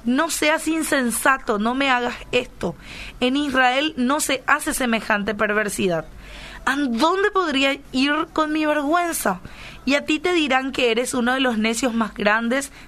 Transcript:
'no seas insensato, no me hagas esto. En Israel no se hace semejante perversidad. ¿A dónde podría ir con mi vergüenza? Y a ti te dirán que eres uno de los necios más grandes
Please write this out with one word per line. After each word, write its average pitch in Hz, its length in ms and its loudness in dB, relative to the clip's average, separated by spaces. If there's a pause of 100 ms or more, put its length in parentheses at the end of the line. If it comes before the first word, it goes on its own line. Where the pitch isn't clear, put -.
'no 269 260 2
seas 311 380 0
insensato, 262 920 0
no 226 160 0
me 269 160 0
hagas 240 240 0 (160)
esto. 233 460 -2 (420)
En 254 180 2
Israel 269 600 2
no 254 240 0
se 277 260 -2
hace 294 260 0
semejante 220 640 0
perversidad. 208 680 0 (600)
¿A 262 120 0
dónde 311 560 2
podría 277 440 2 (140)
ir 269 220 2 (200)
con 311 200 0
mi 311 120 0
vergüenza? 302 760 0 (440)
Y 269 120 2
a 285 100 -4
ti 302 140 0
te 359 120 0
dirán 269 380 2
que 254 220 2
eres 240 200 0
uno 247 220 0
de 269 60 0
los 247 180 0
necios 226 340 0
más 226 220 -2
grandes 233 560 0 (160)